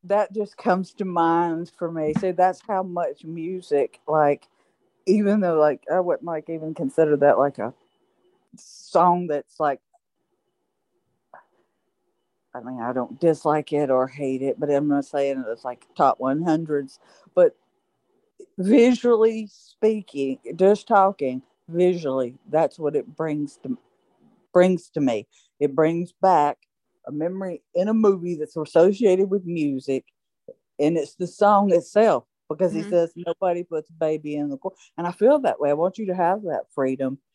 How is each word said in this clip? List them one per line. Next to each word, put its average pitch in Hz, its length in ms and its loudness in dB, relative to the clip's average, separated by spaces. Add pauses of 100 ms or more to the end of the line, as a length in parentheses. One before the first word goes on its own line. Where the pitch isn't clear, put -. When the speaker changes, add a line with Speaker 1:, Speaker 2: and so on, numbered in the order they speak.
Speaker 1:
That 202 280 0
just 208 240 -6
comes 190 360 -2
to 202 120 -6
mind 170 720 0
for 170 140 -6
me. 156 220 -4
So 185 180 -2
that's 180 340 0
how 190 180 -4
much 175 420 -8
music, 165 840 -4
like, 147 400 2 (580)
even 208 360 2
though, 165 180 0
like, 151 240 2 (100)
I 185 60 0
wouldn't, 175 260 -4
like, 160 240 -8
even 160 240 -8
consider 156 440 0
that, 135 200 4
like, 135 220 -2
a 110 140 -6 (840)
song 180 680 0
that's, - 320 -8
like, 147 220 -2 (2750)
I 123 60 -14
mean, 127 200 -12
I 120 120 -6
don't 123 260 -6
dislike 156 540 0
it 143 180 0
or 131 160 2
hate 131 340 -6
it, 135 180 -4
but 147 120 -6
I'm 143 160 0
not 143 180 -2
saying 139 420 -4
it's, 117 180 -10
like, 127 200 -12 (100)
top - 240 2
one 135 240 -2
hundreds. 156 560 -4 (360)
But 180 200 4 (1000)
visually 226 960 4
speaking, 143 880 -4 (160)
just 196 320 2
talking 190 540 2 (260)
visually, 160 680 -2 (140)
that's 156 300 -2
what 151 160 -4
it 147 200 -6
brings 151 480 -6
to, 131 140 -8 (760)
brings 180 380 2
to 156 100 -4
me. 117 260 -2 (320)
It 143 160 0
brings 165 380 0
back 156 440 2 (500)
a 135 40 -14
memory 175 500 -8 (140)
in 185 120 0
a 220 60 0
movie 190 420 2
that's 151 220 -8
associated 190 720 4
with 185 160 -2
music, 139 600 -4 (720)
and 160 180 0
it's 143 180 -6
the 180 120 -8
song 202 440 2
itself, 175 540 2 (240)
because 175 240 -2
he 160 80 -4
Speaker 2:
Mm-hmm. 202 80 -10
Speaker 1:
says, 170 260 0
"Nobody 175 480 -4
puts 156 280 -8
baby 156 440 -4
in 147 140 -4
the 139 80 -8
cor-," 185 160 -8 (240)
and 175 100 -6
I 175 40 -4
feel 262 280 2
that 208 200 -2
way. 143 100 0
I 143 40 2
want 170 240 -2
you 220 100 -8
to 180 80 -4
have 185 280 0
that 147 300 -6
freedom. 131 460 -4 (160)